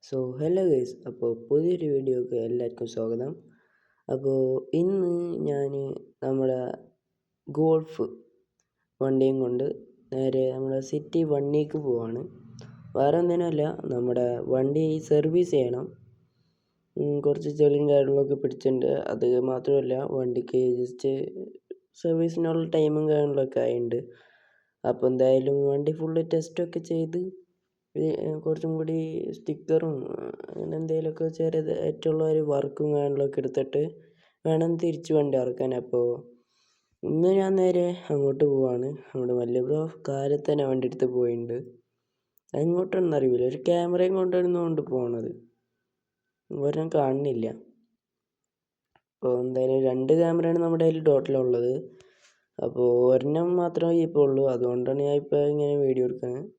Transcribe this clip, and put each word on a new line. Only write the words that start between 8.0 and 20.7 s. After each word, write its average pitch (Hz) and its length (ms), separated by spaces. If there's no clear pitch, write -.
വണ്ടിയും 135 420
കൊണ്ട് 123 200
നേരെ 131 280
നമ്മുടെ 135 260
സിറ്റി 151 300
വണ്ണിലേക്ക് 147 540
പോവാണ്. 117 360
വേറെ 143 260
ഒന്നിനുമല്ല, 170 420
നമ്മുടെ 123 340
വണ്ടി 139 300
സർവീസ് 160 460
ചെയ്യണം. 123 300
ഉം, 147 120
കുറച്ച് 147 340
ചെളിയും 147 320
കാര്യങ്ങളൊക്കെ 139 520
പിടിച്ചിട്ടുണ്ട്. 131 460
അത് 113 160
മാത്രമല്ല, 127 480
വണ്ടിക്ക് 123 460